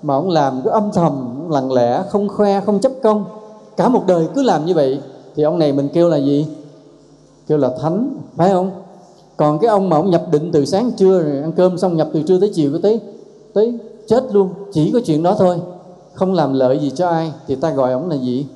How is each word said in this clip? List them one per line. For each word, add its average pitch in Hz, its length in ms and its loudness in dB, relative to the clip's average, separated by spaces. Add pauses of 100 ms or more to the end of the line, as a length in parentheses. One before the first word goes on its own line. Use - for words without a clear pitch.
Mà 143 120 -2
ông 156 140 0
làm 139 360 0
cứ 226 60 0
âm 208 220 0
thầm, 139 580 -2
lặng 131 220 -2
lẽ, 127 380 2
không 202 180 -2
khoe, 196 320 0
không 202 200 0
chấp 262 120 2 (100)
công. 214 220 2 (520)
Cả 190 120 2
một - 180 2
đời 170 280 2
cứ 269 80 0
làm 170 240 0
như 180 80 0
vậy. 139 260 0 (360)
Thì 151 60 0
ông 160 160 0
này 151 140 2
mình 139 200 0
kêu 170 160 4
là 160 80 2
gì? 143 300 0 (1000)
Kêu 151 120 0
là 127 120 2 (100)
thánh, 185 360 -2 (200)
phải 170 140 2
không? 185 200 0 (640)
Còn 151 220 2
cái 226 100 2
ông 196 200 2
mà 165 80 2
ông 180 140 2
nhập 170 220 2
định 151 200 0
từ 147 120 4
sáng 196 280 -2
trưa 190 300 4
rồi, 143 200 -2
ăn 160 100 -6
cơm 180 260 2
xong 180 180 0
nhập 151 160 0
từ 156 100 -2
trưa 180 180 2
tới 208 140 2
chiều, 147 280 0
tới, 214 180 2 (540)
tới 233 240 0 (280)
chết 240 280 0
luôn, 190 160 4 (220)
chỉ 160 200 2
có 240 120 2
chuyện 151 180 0
đó 180 160 2
thôi, 180 220 2 (540)
không 190 180 0
làm 151 200 0
lợi 131 260 2
gì 139 120 -2
cho 175 180 -2
ai, 160 240 -2 (140)
thì 135 100 -4
ta 156 140 -2
gọi 131 220 0
ông 131 160 -4
là 156 80 -4
gì? 127 400 -4